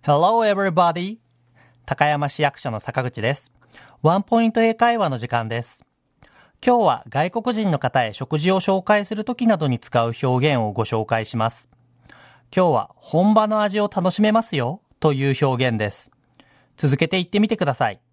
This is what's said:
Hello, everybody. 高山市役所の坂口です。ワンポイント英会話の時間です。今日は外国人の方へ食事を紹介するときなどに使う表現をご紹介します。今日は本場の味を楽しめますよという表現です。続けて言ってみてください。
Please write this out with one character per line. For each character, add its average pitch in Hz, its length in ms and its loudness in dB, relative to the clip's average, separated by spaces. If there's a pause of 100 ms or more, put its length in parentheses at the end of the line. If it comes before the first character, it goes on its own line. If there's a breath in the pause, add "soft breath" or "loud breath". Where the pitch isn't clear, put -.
Hello, 180 420 2
everybody. 190 720 0 (640 soft breath)
高 - 220 0
山 147 220 0
市 151 140 -4
役 143 160 -2
所 131 120 -8
の 107 100 -6
坂 131 220 -6
口 123 180 -8
で 120 140 0
す。 - 180 -16 (500 loud breath)
ワ 165 160 4
ン 208 40 -2
ポ 233 180 2
イ 226 80 2
ン 220 40 -2
ト 226 100 2
英 226 120 2
会 233 240 2
話 180 120 0
の 127 80 -4
時 113 100 -8
間 117 200 -2
で 117 140 -4
す。 - 220 -18 (800 soft breath)
今 247 140 4
日 214 80 4
は 123 220 0
外 151 220 -2
国 233 240 -4
人 214 160 0
の 151 80 0
方 127 260 0
へ 107 80 -4
食 143 260 -6
事 175 140 2
を 190 80 2
紹 190 220 0
介 208 220 2
す 208 100 -8
る 208 100 -6
と 247 100 -6
き 233 120 -2
な 220 100 4
ど 156 100 -2
に 123 120 0
使 117 280 -2
う 117 60 -4 (100)
表 131 320 2
現 120 80 0
を 107 100 -4
ご 110 120 -2
紹 110 200 -2
介 113 220 -2
し - 100 -8
ま 113 140 0
す。 - 180 -20 (840 soft breath)
今 185 120 4
日 165 40 2
は 113 240 -2
本 196 400 0
場 214 140 4
の 214 140 0
味 208 180 -2
を 208 140 0
楽 180 180 0
し 208 100 -2
め 214 80 4
ま 226 120 2
す - 140 -6
よ 131 240 -4 (200)
と 156 120 2
い 139 200 0
う 143 140 0
表 127 240 0
現 110 80 -2
で 104 120 0
す。 - 200 -20 (680 soft breath)
続 139 200 0
け 160 120 0
て 190 80 -4
言 180 100 -2
っ - 20 -20
て 202 120 0
み 214 80 2
て 220 80 -2
く 185 80 -2
だ 139 100 0
さ 117 160 -2
い。 98 100 -16 (120)